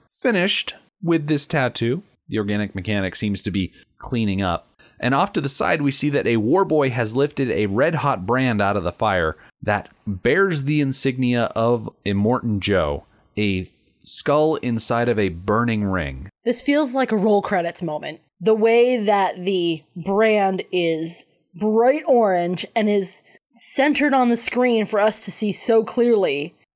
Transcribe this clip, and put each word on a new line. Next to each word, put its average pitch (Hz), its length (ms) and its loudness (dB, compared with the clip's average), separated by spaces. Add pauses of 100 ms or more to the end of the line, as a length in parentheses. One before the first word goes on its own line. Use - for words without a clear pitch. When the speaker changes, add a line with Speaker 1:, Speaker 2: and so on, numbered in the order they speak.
(220)
Speaker 1:
finished 202 520 0 (300)
with 165 240 0
this 151 180 0
tattoo. 127 560 -2 (260)
The 110 120 -4
organic 104 340 -2
mechanic 98 420 -4
seems 101 280 -4
to 101 80 -4
be 92 200 -4 (280)
cleaning 101 420 -2
up. 87 260 -2 (320)
And 123 140 0
off 170 200 0
to 170 80 -2
the 143 80 -4
side, 170 320 0
we 143 100 0
see 147 180 -2
that 139 160 0
a 117 120 2
war 143 280 2
boy 151 240 0
has 117 260 -4
lifted 139 360 0
a 101 160 0
red-hot 131 580 0
brand 120 360 0
out 101 140 0
of 95 80 -2
the 87 80 -2
fire 90 460 0 (240)
that 104 280 -2 (180)
bears 143 560 0
the 147 180 0
insignia 127 640 0 (120)
of 113 320 0 (160)
Immortan 104 560 0
Joe, 82 460 0 (320)
a 98 320 -2 (340)
skull 156 540 0
inside 117 500 -2
of 110 120 0
a 98 100 2
burning 107 540 0
ring. 76 460 -4 (160)
Speaker 2:
This 240 180 -2
feels 285 320 0
like 262 160 0
a 220 60 0
roll 202 260 2
credits 175 400 -2
moment. 151 380 -8 (180)
The 220 160 4
way 233 420 4
that 196 480 0
the 175 380 0 (120)
brand 196 760 2
is 165 560 -2 (320)
bright 226 480 2
orange 185 580 2 (100)
and 214 140 2
is 202 340 -2 (280)
centered 285 600 0
on 254 160 4
the 233 80 2
screen 233 480 0
for 208 140 -2
us 214 260 0
to 190 60 -8
see 208 200 -2
so 226 320 2
clearly. 196 720 0 (200)